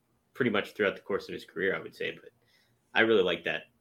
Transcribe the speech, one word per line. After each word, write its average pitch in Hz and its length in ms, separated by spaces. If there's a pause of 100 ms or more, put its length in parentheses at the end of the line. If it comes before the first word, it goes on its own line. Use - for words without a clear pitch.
(320)
pretty 123 180
much 101 220
throughout 98 240
the - 60
course 95 260
of 90 60
his 80 100
career, 87 320
I - 20
would - 160
say, 85 180
but - 180 (640)
I 113 80
really 110 200
like 87 220
that, 80 200 (160)